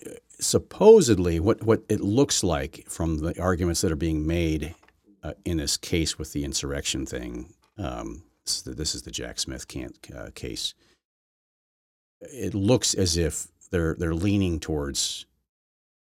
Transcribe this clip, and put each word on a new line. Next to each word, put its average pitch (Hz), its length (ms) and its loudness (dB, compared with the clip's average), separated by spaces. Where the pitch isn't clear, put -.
supposedly, 120 1000 6
what, 104 240 2
what 107 260 2
it 107 100 0
looks 117 440 2
like 76 440 -2
from 82 320 -2
the 80 200 -4
arguments 87 420 0
that 80 100 0
are 80 40 -2
being 78 300 -2
made, 80 480 -2
uh, - 120 -10
in 87 120 -2
this 71 200 -4
case - 400 -2
with - 160 -10
the 71 100 -4
insurrection 69 640 -6
thing, 60 480 -10
um, 58 460 -10
this - 120 -4
is - 60 -12
the, 65 100 -12
this 73 220 -6
is - 80 -12
the - 80 -14
Jack - 280 -10
Smith - 280 -8
can-, 60 260 -12
uh, 55 180 -14
case. - 400 -8
It 107 340 -6
looks 104 400 4
as 87 220 2
if 80 300 -2
they're, 82 260 0
they're 82 200 0
leaning 92 440 2
towards, 71 680 -4